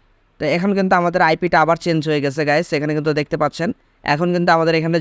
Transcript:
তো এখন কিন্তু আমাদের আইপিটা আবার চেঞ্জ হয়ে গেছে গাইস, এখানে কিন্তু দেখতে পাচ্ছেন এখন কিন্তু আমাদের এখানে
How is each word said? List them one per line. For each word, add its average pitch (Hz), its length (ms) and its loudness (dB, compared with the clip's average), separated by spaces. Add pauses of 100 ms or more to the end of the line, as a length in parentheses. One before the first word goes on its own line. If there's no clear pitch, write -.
(380)
তো - 60 -6 (120)
এখন 185 220 0
কিন্তু 190 220 2
আমাদের 175 280 0
আইপিটা 165 360 0
আবার 160 200 2
চেঞ্জ 160 160 0 (100)
হয়ে 151 140 0
গেছে 143 240 -4
গাইস, 151 280 0
এখানে 151 200 -2
কিন্তু 156 140 -2 (100)
দেখতে 151 220 -6
পাচ্ছেন 151 260 -4 (440)
এখন 160 220 0
কিন্তু 175 220 0
আমাদের 165 220 2
এখানে 165 220 0